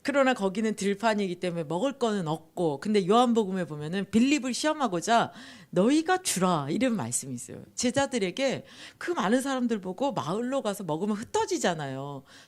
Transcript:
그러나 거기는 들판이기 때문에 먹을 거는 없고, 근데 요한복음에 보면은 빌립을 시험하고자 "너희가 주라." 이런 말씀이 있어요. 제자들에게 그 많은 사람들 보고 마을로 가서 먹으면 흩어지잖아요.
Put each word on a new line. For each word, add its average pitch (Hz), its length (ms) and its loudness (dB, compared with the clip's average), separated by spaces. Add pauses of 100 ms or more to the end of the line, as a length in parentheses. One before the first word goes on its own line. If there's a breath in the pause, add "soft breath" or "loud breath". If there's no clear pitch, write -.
그러나 262 320 4
거기는 214 420 0
들판이기 202 640 0
때문에 170 260 -2
먹을 180 280 -2
거는 208 340 0
없고, 160 520 -2
근데 208 280 2
요한복음에 214 580 4
보면은 156 440 -6
빌립을 254 440 4
시험하고자 233 800 0 (380 loud breath)
"너희가 311 500 4
주라." 175 480 0
이런 220 260 0
말씀이 127 400 -4
있어요. - 260 -12 (140)
제자들에게 240 920 0 (320 loud breath)
그 - 140 -6
많은 254 300 2
사람들 247 400 -2
보고 185 320 -4
마을로 226 480 -2
가서 208 240 -4
먹으면 185 320 -2
흩어지잖아요. 160 1080 -2 (240 loud breath)